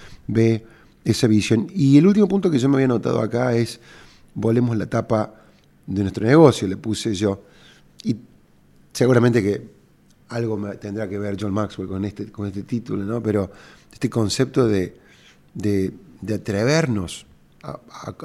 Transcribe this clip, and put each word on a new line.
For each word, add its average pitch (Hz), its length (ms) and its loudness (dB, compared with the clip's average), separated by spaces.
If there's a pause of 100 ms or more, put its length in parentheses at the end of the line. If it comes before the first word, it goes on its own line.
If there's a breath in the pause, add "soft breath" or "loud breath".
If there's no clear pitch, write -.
(260 loud breath)
ve 113 380 2 (400 soft breath)
esa - 220 0
visión? 107 480 2
Y 139 240 6
el 160 80 6
último 202 220 4
punto 190 220 0
que 147 80 2
yo 123 120 2
me 139 60 2
había 135 100 2
anotado 123 340 0
acá 120 340 -2
es, 117 240 -2 (560 loud breath)
"Volemos 117 420 0
la 95 100 -4
tapa 110 480 -2 (520 soft breath)
de 95 140 -4
nuestro 101 260 -2
negocio", 143 400 6
le 95 120 -4
puse 110 360 -4
yo. 98 300 -2 (580 soft breath)
Y 220 140 -2 (760)
seguramente 120 500 4
que 101 360 -4 (520)
algo 117 280 -4
me, 101 160 -8
tendrá 104 340 -8
que 101 100 -8
ver 101 220 -6
John 101 120 -4
Maxwell 98 360 -6
con 95 160 -6
este, 104 260 -10
con 104 160 -10
este 98 180 -8
título, 107 400 -6
¿no? 110 180 -6
Pero 101 280 -2 (420 loud breath)
este - 180 -6
concepto 123 560 0
de, 98 320 -2 (560 soft breath)
de, 98 400 -2 (260)
de 104 140 -6
atrevernos 113 920 -2 (360)
a, - 80 -16
a, - 440 -16 (100)